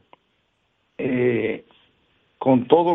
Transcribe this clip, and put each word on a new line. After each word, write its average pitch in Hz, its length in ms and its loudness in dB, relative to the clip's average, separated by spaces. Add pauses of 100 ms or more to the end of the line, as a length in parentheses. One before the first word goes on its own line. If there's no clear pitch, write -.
(1000)
eh, 123 680 -2 (720)
con 131 280 0
todos 170 280 2